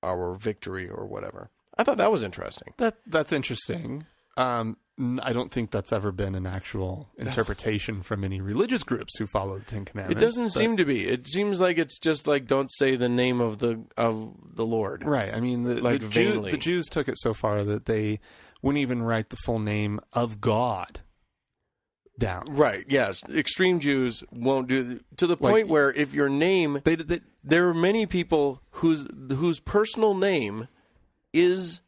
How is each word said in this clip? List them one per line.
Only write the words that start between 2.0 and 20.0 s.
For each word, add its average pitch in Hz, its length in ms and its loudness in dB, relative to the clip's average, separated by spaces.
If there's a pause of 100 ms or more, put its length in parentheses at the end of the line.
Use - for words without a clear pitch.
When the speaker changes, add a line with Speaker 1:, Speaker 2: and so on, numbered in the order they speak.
Speaker 1:
was 147 100 0
interesting. - 540 -8
Speaker 2:
That, 226 300 0
that's 160 260 0
interesting. 131 720 -4 (320)
Um, 120 400 0 (220)
n-, 127 240 -2
I 131 100 -2
don't 120 180 -2
think 117 200 -2
that's 104 220 -2
ever 101 200 0
been 95 220 -4
an 92 120 -4
actual 92 720 -6
Speaker 1:
That's 123 140 -8
Speaker 2:
interpretation 110 720 -2
from 101 200 -4
any 95 200 -4
religious 127 400 0
groups - 360 -4
who 107 80 -2
follow 98 320 -4
the 101 60 -14
Ten 107 180 -8
Speaker 1:
It 95 40 -10
Speaker 2:
Commandments, 101 360 -4
Speaker 1:
doesn't 233 220 2
Speaker 2:
but 202 80 0
Speaker 1:
seem 220 240 2
to 180 80 2
be. 127 240 0
It 127 180 -2
seems 190 340 0
like 180 180 2
it's 151 200 -2
just 160 280 0
like, 143 200 2
don't 135 240 2
say 135 260 2
the 123 120 2
name 123 320 2
of 110 180 0
the, 117 240 0 (140)
of 110 380 -2 (220)
the 113 100 -2
Lord. 113 380 -2
Speaker 2:
Right. 123 280 0
I 113 80 -2
mean, 123 220 0
the, 120 200 0
Speaker 1:
Like, 123 200 2
Speaker 2:
the 110 60 -8
Jew-, 117 240 4
Speaker 1:
vainly. - 200 -2
Speaker 2:
the 147 60 -2
Jews 170 280 -2
took 151 220 -2
it - 100 -4
so 113 160 0
far 104 300 0
that 104 220 -4
they 107 340 0 (420)
wouldn't 143 200 2
even 123 200 -2
write 113 280 -2
the - 140 -12
full 117 140 -2
name 104 420 -2 (120)